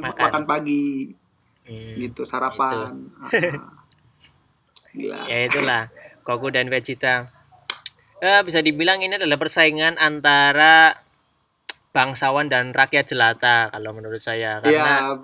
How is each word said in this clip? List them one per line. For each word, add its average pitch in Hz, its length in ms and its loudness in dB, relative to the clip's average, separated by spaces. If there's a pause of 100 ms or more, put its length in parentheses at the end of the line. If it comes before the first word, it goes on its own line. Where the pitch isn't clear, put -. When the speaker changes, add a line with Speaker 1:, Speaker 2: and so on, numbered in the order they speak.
Speaker 1:
makan. 127 200 -8
Speaker 2:
makan 151 220 -2
pagi. 147 680 -4 (520)
Speaker 1:
Hmm, 113 320 -16
Speaker 2:
Gitu, 120 280 -10
sarapan. 131 720 -6
Speaker 1:
gitu. - 200 -20
Speaker 2:
Ah, - 100 -18 (260)
ah. - 180 -16 (1160)
Gila. 101 320 -12
Speaker 1:
Ya, 120 200 -6
itulah, 123 400 -2 (400)
Goku 123 260 -4
dan 127 200 -2
Vegeta. 127 600 -2 (880)
Eh, 196 240 6
bisa 170 180 0
dibilang 160 400 2
ini 190 140 -4
adalah 185 220 0
persaingan 156 600 2
antara 151 1000 6 (920)
bangsawan 135 600 -2
dan 127 240 -2
rakyat 135 340 2
jelata, 117 600 2
kalau 107 240 -12
menurut 110 280 -12
saya. 113 380 -6
Karena 143 140 0
Speaker 2:
Iya, 147 500 0